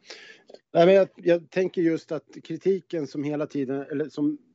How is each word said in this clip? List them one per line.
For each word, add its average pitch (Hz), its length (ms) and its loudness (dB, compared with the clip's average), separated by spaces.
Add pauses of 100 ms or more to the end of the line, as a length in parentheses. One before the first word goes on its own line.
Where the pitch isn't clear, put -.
(760)
Nej, 170 80 6
men 190 100 8
jag, 190 200 4
jag 170 340 0
tänker 185 320 -4
just 165 300 -2
att 151 120 -6 (200)
kritiken 165 640 -4
som 147 160 -8
hela 147 240 -4
tiden, 139 440 -6
eller 143 180 -4
som 151 280 -2 (180)